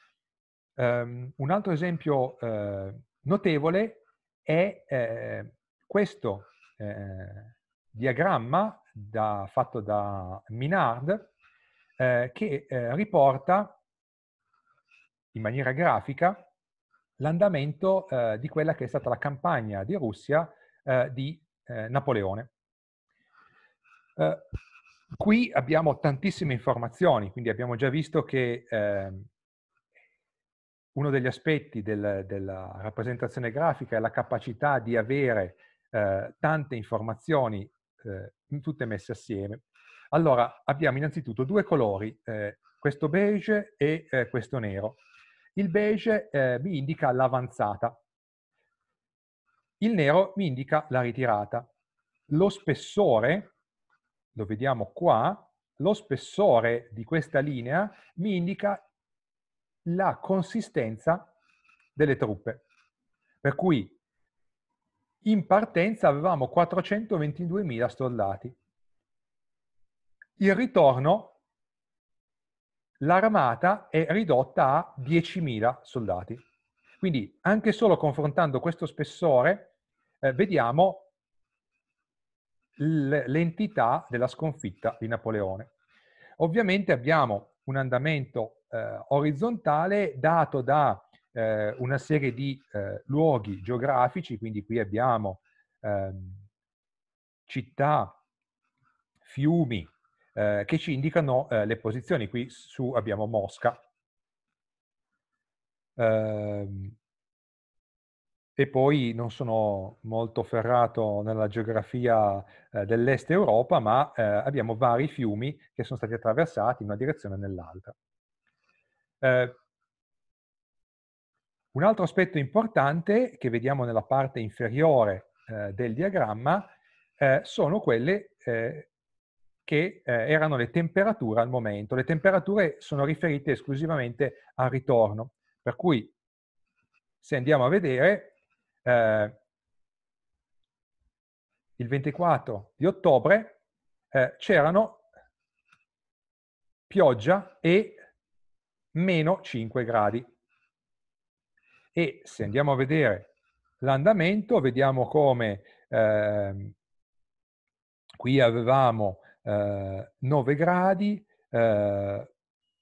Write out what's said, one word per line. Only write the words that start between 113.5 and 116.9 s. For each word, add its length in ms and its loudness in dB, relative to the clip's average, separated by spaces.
ma, 340 2
eh, 80 -4
abbiamo 540 -2
vari 320 2
fiumi 500 -6
che 100 -6
sono 140 -8
stati 160 -6
attraversati 680 0
in 60 -8
una 80 -4